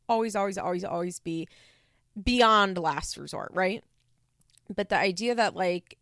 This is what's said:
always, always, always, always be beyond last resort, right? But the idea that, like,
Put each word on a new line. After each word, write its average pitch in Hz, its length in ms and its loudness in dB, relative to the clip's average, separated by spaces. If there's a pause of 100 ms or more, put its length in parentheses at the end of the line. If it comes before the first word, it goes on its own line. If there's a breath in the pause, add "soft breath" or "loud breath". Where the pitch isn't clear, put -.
always, 226 260 0
always, 196 240 -2
always, 180 240 -4
always 175 380 -6
be 165 260 -6 (760 soft breath)
beyond 214 580 4
last 151 380 -2
resort, - 380 -10
right? 185 300 0 (920)
But 202 140 -4
the 196 100 2
idea 196 380 0
that, 220 180 2
like, 180 480 -2